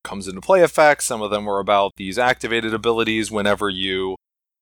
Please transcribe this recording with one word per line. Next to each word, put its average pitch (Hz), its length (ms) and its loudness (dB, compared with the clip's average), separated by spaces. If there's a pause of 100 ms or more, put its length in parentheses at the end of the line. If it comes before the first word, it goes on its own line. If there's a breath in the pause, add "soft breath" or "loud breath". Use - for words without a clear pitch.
comes 95 240 -12
into 95 140 -12
play 190 200 4
effects. 151 440 4
Some 113 160 -4
of 101 100 -4
them 104 160 -4
are 98 120 0
about 101 360 2
these 95 240 -8
activated 117 540 0
abilities 110 580 0
whenever 104 380 0
you 95 460 -4 (460)